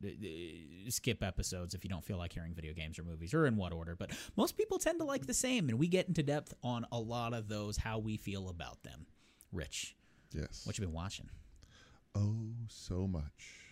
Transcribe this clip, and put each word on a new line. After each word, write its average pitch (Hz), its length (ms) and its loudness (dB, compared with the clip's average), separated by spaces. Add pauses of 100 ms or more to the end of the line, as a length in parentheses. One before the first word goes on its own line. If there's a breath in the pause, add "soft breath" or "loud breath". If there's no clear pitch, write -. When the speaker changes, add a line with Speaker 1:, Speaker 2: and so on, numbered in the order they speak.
Speaker 1:
uh, 101 40 -4
uh, 85 840 -8
skip - 320 2
episodes 90 520 0
if 87 100 -6
you 92 60 -2
don't 87 140 -2
feel 95 140 -2
like 85 140 -4
hearing 85 220 -4
video 80 200 -6
games 82 240 -6
or 82 60 -8
movies 85 300 -4
or 160 120 8
in 113 100 6
what 87 160 0
order. 82 220 -4
But 98 160 -4 (260 loud breath)
most 277 220 4
people 415 200 2
tend 339 200 4
to 320 60 2
like 277 220 0
the 240 80 0
same, 247 340 4
and 113 100 4
we 160 80 6
get 180 220 4
into 165 160 4
depth 143 380 0
on 120 280 0
a 120 80 0
lot 117 360 0
of 107 140 -2
those, 104 280 -2
how 113 240 0
we 107 160 0
feel 98 320 -4
about 78 340 -8
them. 65 240 -12 (460 loud breath)
Rich, - 420 -4 (380 soft breath)
Speaker 2:
Yes. - 340 -4
Speaker 1:
what 107 100 -2
you 107 80 0
been 82 100 0
watching? 87 340 -4 (880 loud breath)
Speaker 2:
Oh, 110 340 4 (180)
so 92 380 0
much. - 540 -2 (120)